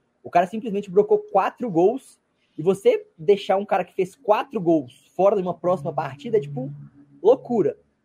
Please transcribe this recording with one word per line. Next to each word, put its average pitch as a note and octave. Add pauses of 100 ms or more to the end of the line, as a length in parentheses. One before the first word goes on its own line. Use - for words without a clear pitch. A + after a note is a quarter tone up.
(220)
O B2
cara F3
simplesmente G3+
brocou G#3
quatro G#3
gols, F#3 (360)
e -
você G#3+ (100)
deixar G3
um G3+
cara F#3+
que -
fez F#3
quatro G#3+
gols D#3+
fora G3+
de F#3+
uma F3+
próxima E3+
partida D3
é, C#3
tipo, C#3+ (520)
loucura. G3 (280)